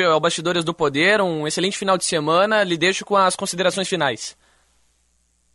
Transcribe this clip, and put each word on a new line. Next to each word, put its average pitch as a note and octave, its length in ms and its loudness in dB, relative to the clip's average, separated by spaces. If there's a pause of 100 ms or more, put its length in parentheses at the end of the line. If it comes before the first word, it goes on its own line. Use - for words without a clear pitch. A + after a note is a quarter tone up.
(120)
ao D#3 80 4
Bastidores E3 440 -2
do E3 100 -4
Poder. E3 480 2
Um D#3+ 240 -2
excelente F3 320 -2
final F#3+ 220 0
de - 60 -6
semana. F#3 580 2
Lhe F3 160 -2
deixo F#3 260 0
com G3+ 100 -2
as F#3+ 200 4
considerações F#3 520 -2
finais. C#3+ 480 -4 (1200)